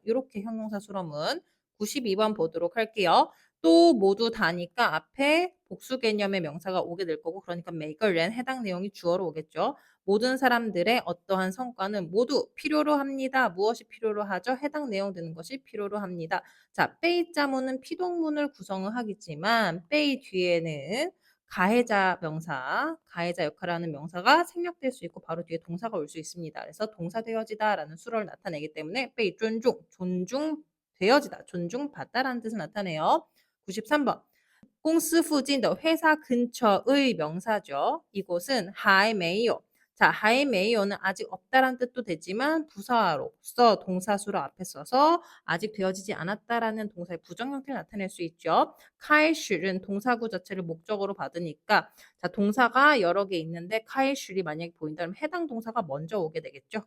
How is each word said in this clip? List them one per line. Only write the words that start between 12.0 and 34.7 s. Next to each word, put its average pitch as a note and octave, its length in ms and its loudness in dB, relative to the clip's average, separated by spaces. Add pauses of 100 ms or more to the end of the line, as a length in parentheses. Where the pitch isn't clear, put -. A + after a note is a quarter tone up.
모두 A#3 440 0
필요로 D4+ 380 0
합니다. C4+ 560 0
무엇이 G3+ 340 0
필요로 G#3 400 -4
하죠? G3+ 380 -2
해당 D4 280 -4
내용 G3 240 -2
되는 E3+ 200 -8
것이 E3 240 -12
필요로 G#3 400 -8
합니다. F3+ 460 -4 (280)
자, - 300 -2
빼이자문은 C#4+ 800 0
피동문을 D#4+ 720 -2
구성을 F#3+ 420 -6
하겠지만 G3 920 -2
빼이 D4 320 2
뒤에는 F3 920 0 (360)
가해자 G3+ 720 2
명사, D#3+ 760 -4 (100)
가해자 F3 380 -4
역할을 E3+ 280 -6
하는 E3+ 180 -4
명사가 F3 520 2
생략될 E4+ 480 -4
수 B3+ 140 -16
있고 - 160 -14
바로 E3+ 220 -6
뒤에 E3 160 -8
동사가 F#3+ 380 -8
올 D3+ 100 -4
수 D#3+ 120 -14
있습니다. D#3+ 420 -12
그래서 G#3 260 -8
동사 F#3+ 340 -6
되어지다라는 G#3+ 760 -4
수로를 A3+ 280 -6
나타내기 D#3 480 -10
때문에 E3 420 -6
被尊重, A3 640 -2 (100)
존중되어지다, A3+ 1600 -2
존중받다라는 A#3+ 960 -4
뜻을 A3+ 160 -6
나타내요. F#3 680 0 (400)
구십삼 A#3+ 400 0
번. - 160 -2 (600)